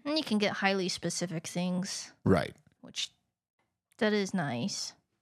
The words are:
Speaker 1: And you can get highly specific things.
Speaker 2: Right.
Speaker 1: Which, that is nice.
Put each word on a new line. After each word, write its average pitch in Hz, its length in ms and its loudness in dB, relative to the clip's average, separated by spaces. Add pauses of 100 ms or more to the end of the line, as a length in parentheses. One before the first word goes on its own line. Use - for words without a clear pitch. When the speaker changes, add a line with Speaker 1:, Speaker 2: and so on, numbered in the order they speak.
Speaker 1:
And 302 120 0
you 302 60 0
can 214 140 0
get 202 160 2
highly 196 360 0
specific 175 580 -4
things. 180 640 -2 (140)
Speaker 2:
Right. 87 280 4 (280)
Speaker 1:
Which, - 280 -8 (920)
that 214 120 4
is 202 220 2
nice. 143 580 -2 (300)